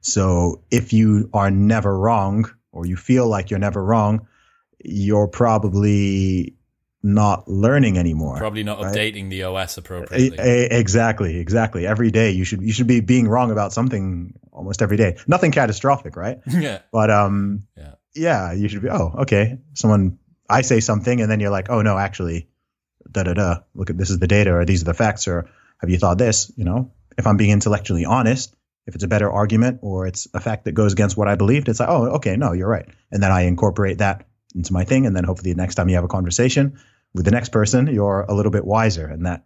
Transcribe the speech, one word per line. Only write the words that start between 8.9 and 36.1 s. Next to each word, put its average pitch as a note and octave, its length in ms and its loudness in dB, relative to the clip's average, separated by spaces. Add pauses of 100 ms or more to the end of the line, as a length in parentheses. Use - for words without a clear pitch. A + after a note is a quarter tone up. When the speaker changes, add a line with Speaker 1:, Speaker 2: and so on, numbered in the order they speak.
Speaker 2:
updating G#2 360 -4
the F#2+ 140 -8
O F#2 120 -6
S F#2+ 220 -6
appropriately. F#2+ 600 -4
Speaker 1:
E-, - 20 -8
e-, B2 300 2
exactly, A2 680 0
exactly. F#2 480 -2
Every A2 240 2
day A2 220 2
you F#2 120 0
should, F#2+ 180 -6
you A2 100 -2
should A#2+ 160 0
be A#2+ 120 4
being A#2 280 2
wrong A#2+ 240 2
about G2+ 200 -2
something G2 640 -4 (180)
almost F#2+ 300 -6
every G#2 140 2
day. G2+ 200 2 (120)
Nothing E3+ 240 2
catastrophic, C3+ 640 0
right? F#2+ 260 -8
Speaker 2:
<laughs> B2+ 80 -12
Yeah. C#3 300 -2 (120)
Speaker 1:
But, A2 180 2
um, G2+ 540 0 (120)
Speaker 2:
Yeah. D2 180 -20 (200)
Speaker 1:
yeah, C#3+ 380 -2
you G2+ 160 -2
should G2 140 -6
be, F#2 80 -4
"Oh, E2+ 300 -2
okay." A2+ 380 2 (160)
Someone, G2+ 440 2 (300)
I B2+ 140 2
say B2+ 180 2
something A#2 400 0
and G#2+ 100 0
then G#2+ 100 0
you're G2+ 100 -2
like, G2 200 -4
"Oh A#2 120 0
no, G#2 160 2
actually, F2+ 500 -4 (640)
da, G2 140 -4
da, F2 100 0
da, F2+ 220 0 (180)
look F#2+ 160 -8
at, E2+ 80 -4
this F#2+ 120 -2
is F#2+ 100 0
the F#2 80 0
data G2+ 260 4
or F2 100 2
these F2 180 2
are D#2+ 40 -4
the E2+ 80 0
facts A2 320 -2
or F2 220 -6 (320)
have F2 100 -2
you F2+ 80 2
thought F2+ 200 2
this?" A#2 380 0
You G#2+ 80 -6
know, A#2 280 -4 (260)
if A#2 80 0
I'm G#2 100 4
being G2+ 140 4
intellectually G2+ 540 0
honest, B2 500 0 (320)
if - 80 -14
it's E2+ 100 -8
a F#2 40 -4
better G2+ 220 0
argument A2 520 0
or F#2+ 240 -6
it's - 280 -8
a - 60 -6
fact A2 260 -6
that F#2 60 -6
goes G#2 200 2
against G2+ 240 0
what G#2 100 0
I G2+ 80 2
believed, B2 340 2
it's A2+ 120 0
like, A#2+ 80 0
"Oh, C3 300 2
okay, G2+ 180 -2
no, A#2 160 0
you're F#2 160 -2
right." G#2 180 -2 (240)
And G2+ 100 -2
then G2 120 4
I F#2 100 4
incorporate F2+ 560 0
that G2 260 -2 (300)
into F2 180 -6
my F2+ 120 0
thing. C3 220 2
And G2 100 0
then F2 80 -2
hopefully F2+ 280 -4
the E2 80 -2
next F2+ 140 -4
time G#2 140 0
you F#2 80 2
have F2 80 0
a F#2 40 -4
conversation B2 680 0 (360)